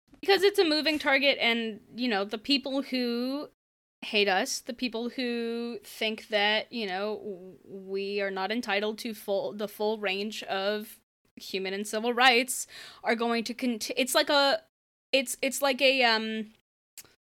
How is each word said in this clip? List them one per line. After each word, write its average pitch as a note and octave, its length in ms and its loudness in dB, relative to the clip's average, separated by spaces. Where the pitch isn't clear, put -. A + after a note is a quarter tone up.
Because F#4 220 4
it's G4 160 4
a F#4+ 60 8
moving D4+ 340 2
target, C#4 400 4
and, A3+ 400 0
you B3 120 -2
know, G3+ 160 2
the G#3 140 -6
people C#4 440 0
who B3+ 680 -4
hate G#3 260 2
us, G3 320 0
the - 140 -10
people A#3+ 360 -4
who A#3 720 -4
think - 460 -6
that, G#3 420 0
you A3+ 160 -4
know, G3 300 -4
w-, F#3 380 -12
we G3 560 -6
are G3 100 -2
not F#3+ 200 -4
entitled G#3+ 480 0
to A3+ 140 -6
full, G3 400 -2
the G#3 140 -6
full G#3+ 320 -2
range G3+ 440 -2
of G#3 540 -2
human F#3+ 380 -6
and G#3 140 -4
civil A3+ 260 -2
rights B3+ 540 4
are A3+ 120 2
going A#3 280 0
to A#3+ 100 -6
cont-, A#3+ 420 -4
it's B3+ 200 0
like D4+ 140 2
a, C#4 320 4
it's, C4 300 0
it's C4+ 200 -2
like C4+ 200 2
a, C4 220 6
um, A3 440 2